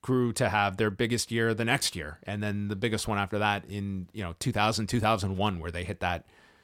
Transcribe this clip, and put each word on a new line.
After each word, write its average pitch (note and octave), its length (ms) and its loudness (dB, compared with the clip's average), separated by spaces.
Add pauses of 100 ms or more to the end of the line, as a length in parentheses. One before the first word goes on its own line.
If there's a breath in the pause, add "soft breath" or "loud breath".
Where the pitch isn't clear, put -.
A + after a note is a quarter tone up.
grew B2 300 2
to A2+ 160 0
have G2+ 280 2
their G#2+ 140 4
biggest A2+ 420 -2
year A2+ 200 2
the A2+ 120 -2
next A#2+ 320 0
year, D2+ 260 -10
and G#2 180 -6
then G#2 280 -2
the G2+ 80 -4
biggest G#2+ 320 -2
one G#2 100 0
after G2+ 220 -2
that G#2 280 2
in, G2 440 -6
you G#2 100 -8
know, E2+ 160 -6
two B2 140 -2
thousand, G#2+ 340 2
two A#2+ 140 0
thousand G2 360 2
one, G2 220 2
where E2+ 140 -6
they F2 100 -6
hit F2 160 -6
that F2 280 -2 (380 soft breath)